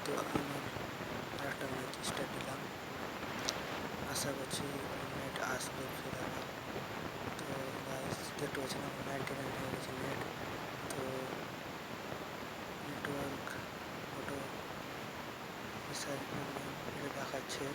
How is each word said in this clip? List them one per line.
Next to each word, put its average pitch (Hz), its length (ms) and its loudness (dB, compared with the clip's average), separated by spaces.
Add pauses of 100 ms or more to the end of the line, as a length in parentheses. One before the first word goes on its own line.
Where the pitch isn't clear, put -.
তো - 80 2 (120)
আমার - 380 4 (760)
আরেকটা 139 340 0
ম্যাচ 120 200 0 (160)
স্টার্ট - 260 2
দিলাম, - 240 0 (1500)
আশা 143 240 4
করছি - 280 2 (520)
নেট - 180 0 (200)
আসবে - 280 0 (140)
ফিরে - 280 0
আবার। - 200 0 (960)
তো - 60 0 (420)
গাইস, 131 300 2 (220)
দেখতে 147 220 4
পাচ্ছেন 131 280 2
আমার 135 200 -2
নাইনটি 135 280 2
নাইন 135 220 2
হয়ে 131 140 2
গেছে 131 180 0 (100)
নেট। 135 200 2 (720)
তো 135 80 2 (1800)
নেটওয়ার্ক 139 640 0 (680)
অটো 139 200 0 (1500)
রিসার্চ 139 360 0 (640)
এটা 143 300 0
দেখাচ্ছে। 135 580 0